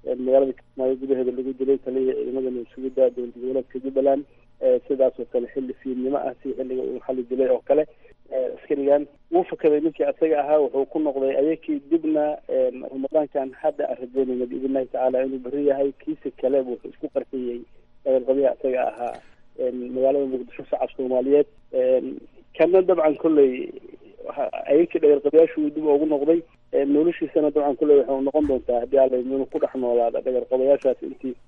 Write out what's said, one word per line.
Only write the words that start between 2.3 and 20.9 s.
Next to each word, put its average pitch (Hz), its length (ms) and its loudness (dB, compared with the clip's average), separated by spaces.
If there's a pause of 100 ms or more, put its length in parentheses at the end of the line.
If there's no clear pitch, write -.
nabad 120 240 -8
sugidda 131 340 0
dowlad 123 260 -8
goboleedka 127 440 -6
Jubbaland. 135 440 0 (380)
Ee, 127 260 2
sidaas 131 320 0
oo 120 60 -8
kale 120 220 -4
xilli 131 260 -8
fiidnimo 131 440 -4
ah, 131 260 -4
si 135 100 -8
xilliga 131 300 -6
uu 127 160 -8
xalay 127 240 -6
dilay 127 260 -2
oo 123 160 2
kale. 151 220 2 (440)
Ee, 131 220 -4
askarigan 143 540 0 (240)
wuu 180 120 2
fakaday 151 380 2
ninkii 156 240 -2
asaga 147 340 0
ahaa, 151 200 2
wuxuu 135 260 0
ku 156 140 -6
noqday 135 380 0
ayakii. 151 420 -2 (100)
Dibna, 156 480 0 (120)
een, 127 420 -2
Ramadaankan 135 600 -2 (100)
hadda 147 280 -2
aan 120 100 -6
rajaynayno 127 460 -4
biidnillahi 131 420 -4
tacaala 127 380 0
inuu 135 140 -6
berri 139 280 -4
yahay. 139 240 2
Kiisa - 380 -10 (120)
kale 135 200 2
wuxuu 123 280 -8
isku - 200 -14
qarxiyey 123 500 -6 (460)
dhagar 131 200 2
qabihi 135 220 2
asaga 127 400 0
ahaa, 120 260 -6 (460)
een, 127 180 -4 (140)
magaalada 135 340 2
Muqdisho 131 400 -8
shacab - 260 -4